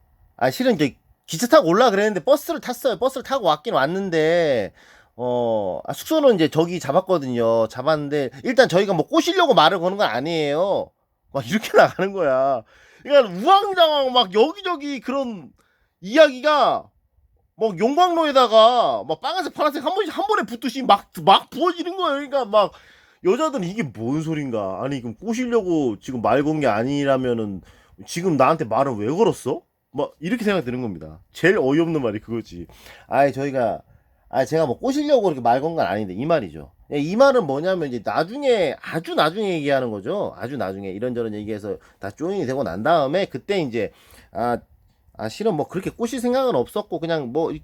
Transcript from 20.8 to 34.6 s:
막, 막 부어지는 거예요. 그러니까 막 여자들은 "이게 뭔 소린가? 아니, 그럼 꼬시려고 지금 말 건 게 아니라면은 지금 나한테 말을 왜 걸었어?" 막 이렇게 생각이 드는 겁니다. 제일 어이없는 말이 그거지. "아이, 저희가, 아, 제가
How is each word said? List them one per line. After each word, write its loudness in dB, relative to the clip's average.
막, 2
막 6
부어지는 -2
거예요. 0
그러니까 -4
막 2
여자들은 0
"이게 -6
뭔 -6
소린가? -6
아니, -6
그럼 -10
꼬시려고 -2
지금 -8
말 2
건 0
게 2
아니라면은 0
지금 -2
나한테 4
말을 0
왜 -4
걸었어?" 0
막 -6
이렇게 -4
생각이 0
드는 -6
겁니다. -10
제일 4
어이없는 2
말이 -2
그거지. -10
"아이, 2
저희가, -2
아, 0
제가 0